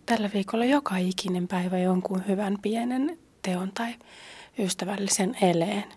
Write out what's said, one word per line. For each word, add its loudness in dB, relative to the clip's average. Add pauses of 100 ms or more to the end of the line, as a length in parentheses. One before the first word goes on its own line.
tällä 2
viikolla 0
joka 2
ikinen 0
päivä 0
jonkun 2
hyvän 0
pienen -2 (240)
teon -2
tai -6 (640)
ystävällisen -2
eleen. 4 (140)